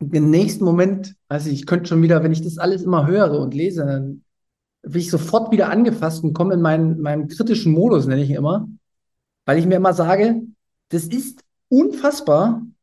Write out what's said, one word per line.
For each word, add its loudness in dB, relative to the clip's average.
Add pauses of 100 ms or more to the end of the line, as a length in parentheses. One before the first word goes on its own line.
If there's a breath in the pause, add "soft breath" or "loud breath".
im 0
nächsten 2
Moment, 0 (140)
also -6
ich -6
könnte -2
schon 2
wieder, 4
wenn 2
ich -2
das -8
alles -2
immer 0
höre 2
und -4
lese, -4
dann -6 (580)
bin -4
ich -4
sofort -2
wieder 2
angefasst 0
und -2
komme 0
in 2
meinen, 0
meinen -4
kritischen 0
Modus, 2
nenne 0
ich -2
ihn -2
immer, -2 (800)
weil 2
ich 0
mir 2
immer 2
sage, 2 (460)
das -4
ist -8 (260)
unfassbar, 2 (160)